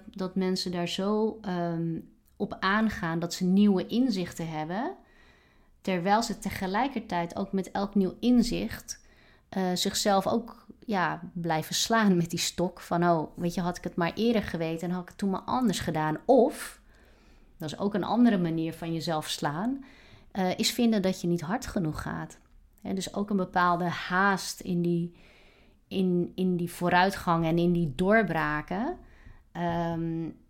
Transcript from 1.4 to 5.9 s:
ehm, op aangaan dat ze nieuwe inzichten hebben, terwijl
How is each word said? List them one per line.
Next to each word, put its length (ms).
ehm, 580
op 240
aangaan 580
dat 160
ze 100
nieuwe 420
inzichten 640
hebben, 480
terwijl 420